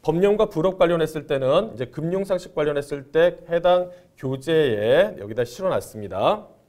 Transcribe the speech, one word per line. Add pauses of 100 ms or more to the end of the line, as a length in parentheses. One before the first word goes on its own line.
법령과
불업
관련했을
때는
이제
금융상식
관련했을
때 (120)
해당 (260)
교재에
여기다
실어놨습니다. (220)